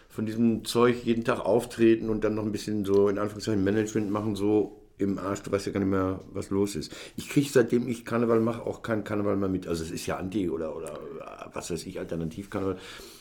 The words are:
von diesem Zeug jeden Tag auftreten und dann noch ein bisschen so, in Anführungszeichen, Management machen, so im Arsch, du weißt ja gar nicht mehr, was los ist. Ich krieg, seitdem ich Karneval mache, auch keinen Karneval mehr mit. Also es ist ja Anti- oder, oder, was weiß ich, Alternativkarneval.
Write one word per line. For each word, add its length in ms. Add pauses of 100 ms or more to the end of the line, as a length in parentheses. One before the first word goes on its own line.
von 180
diesem 380
Zeug 400
jeden 200
Tag 160
auftreten 680
und 140
dann 100
noch 100
ein 80
bisschen 320
so, 240
in 100
Anführungszeichen, 460
Management 460
machen, 260
so 460 (160)
im 200
Arsch, 240
du 100
weißt 140
ja 60
gar 80
nicht 100
mehr, 300 (120)
was 180
los 240
ist. 180 (240)
Ich 120
krieg, 220
seitdem 380
ich 160
Karneval 360
mache, 260
auch 160
keinen 220
Karneval 320
mehr 120
mit. 200
Also 160
es 80
ist 140
ja 100
Anti- 340
oder, 260
oder, 220 (540)
was 180
weiß 160
ich, 140
Alternativkarneval. 760 (440)